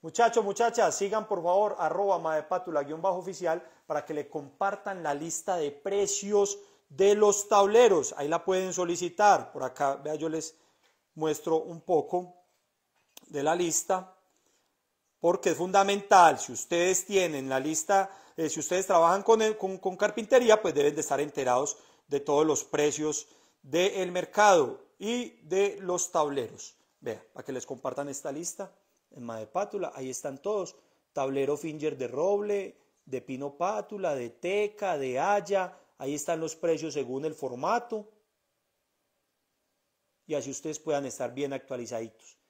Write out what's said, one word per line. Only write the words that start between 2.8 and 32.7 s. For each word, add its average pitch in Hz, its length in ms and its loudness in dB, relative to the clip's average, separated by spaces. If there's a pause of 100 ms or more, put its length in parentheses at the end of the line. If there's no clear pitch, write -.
guion 151 200 -8
bajo 180 160 0
oficial, 175 480 -4 (200)
para 147 180 -4
que 160 100 -8
le 147 140 -6
compartan 190 760 -6
la 147 120 -2
lista 170 420 -6
de 147 160 -2
precios 202 840 0 (300)
de 196 260 4
los 208 340 2
tableros. 202 680 6
Ahí 143 100 -4
la 165 160 -2
pueden 185 280 0
solicitar. 180 760 2
Por 135 140 -8
acá, 139 320 -2
vea, 147 180 -6
yo 156 140 -4
les 156 280 -6 (580)
muestro 156 420 0
un 165 240 -4
poco 180 560 -2 (880)
de 143 160 -6
la 156 120 2
lista, 180 580 -2 (1040)
porque 180 320 2
es 147 60 0
fundamental. 190 840 6
Si - 140 -10
ustedes 175 520 0
tienen 160 440 0
la 131 100 0
lista, 175 520 0 (260)
eh, 160 120 -2
si 160 120 -6
ustedes 185 260 -2
trabajan 180 380 4
con 220 180 6
el, 214 160 0
con, 190 200 -6
con 185 180 -6
carpintería, 214 680 4
pues 170 100 0
deben 147 220 2
de 156 60 -4
estar 139 200 -2
enterados 139 580 -2 (280)
de 143 140 -2
todos 147 260 2
los 151 160 0
precios 151 640 -2 (360)
del 180 500 -2
mercado 180 720 4 (140)
y 233 320 -4 (120)
de 196 380 0
los 180 320 -4
tableros. 139 640 -4 (240)
Vea, 107 200 -8 (120)
para 135 120 -16
que 135 80 -10
les 123 140 -8
compartan 135 420 -8
esta 139 220 -10
lista 170 420 -10 (380)
en 127 140 -18
Madepátula, 165 680 -6
ahí 131 160 -10
están 135 280 -10
todos. 202 380 -6 (360)
Tablero 139 440 -2
Finger 151 400 -6
de 127 100 -6
roble, 175 720 -2 (260)